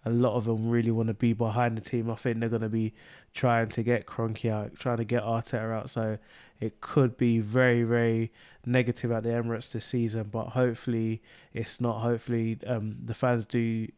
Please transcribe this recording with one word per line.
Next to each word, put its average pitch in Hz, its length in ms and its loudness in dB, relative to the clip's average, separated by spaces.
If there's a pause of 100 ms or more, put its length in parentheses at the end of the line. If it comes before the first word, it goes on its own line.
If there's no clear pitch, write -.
a 113 60 -2
lot 117 260 4
of 110 100 0
them 113 240 0
really 117 220 2
wanna 113 220 0
be 117 200 2
behind 113 440 0
the 107 40 -6
team. 117 280 -4
I 113 60 -4
think 113 240 -2
they're 117 100 0
gonna 113 200 -2
be 110 240 0 (400)
trying 117 360 2
to 113 140 -4
get 117 240 0
Kroenke 113 440 -2
out, 107 240 -4
trying 120 220 -2
to 113 80 0
get 113 180 0
Arteta 113 480 -2
out. 110 180 -4
So 110 280 -2 (420)
it - 220 -6
could 127 360 2
be 117 220 4
very, 120 440 4
very 117 480 2 (340)
negative 120 460 0
at 113 120 0
the 117 60 -2
Emirates 117 420 -4
this 113 140 -6
season, 113 460 -2
but 113 180 -4
hopefully 117 720 0 (320)
it's - 280 -6
not. 113 200 0
Hopefully, 113 680 0
um, 110 360 -4
the 113 100 -6
fans 120 320 2
do 113 420 0 (100)